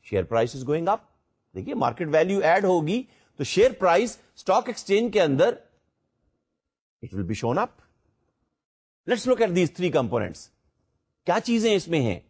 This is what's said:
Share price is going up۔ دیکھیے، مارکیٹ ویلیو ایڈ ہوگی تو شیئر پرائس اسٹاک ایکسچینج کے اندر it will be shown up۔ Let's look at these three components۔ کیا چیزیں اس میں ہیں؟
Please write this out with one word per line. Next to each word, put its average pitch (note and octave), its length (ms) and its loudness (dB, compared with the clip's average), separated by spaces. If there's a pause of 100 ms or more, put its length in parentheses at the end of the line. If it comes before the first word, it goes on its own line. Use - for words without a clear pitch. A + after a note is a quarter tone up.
(140)
Share F#2 180 0
price B2+ 280 -2
is B2 60 -10
going E3 220 -2
up۔ A3 140 -2 (520)
دیکھیے، F#2+ 200 -10
مارکیٹ E3 380 -2
ویلیو F3+ 280 2
ایڈ F3+ 240 2
ہوگی F#3 380 0 (340)
تو C#3 80 -6
شیئر A3+ 280 2
پرائس F#3+ 460 0 (160)
اسٹاک A3 320 0
ایکسچینج A3 460 -2
کے G3+ 100 2
اندر D3 240 4 (1600)
it F#2+ 140 -10
will F2+ 100 -4
be G#2+ 60 -4 (120)
shown B2+ 120 0
up۔ - 140 -4 (1400)
Let's A#3+ 180 -2
look A#3 140 2
at F3+ 140 2
these F3 120 2 (120)
three D#3 200 2
components۔ G#2+ 540 -6 (680)
کیا F3+ 200 0
چیزیں A3+ 300 2
اس E3+ 140 -2
میں E3 120 0
ہیں؟ G#2+ 300 -2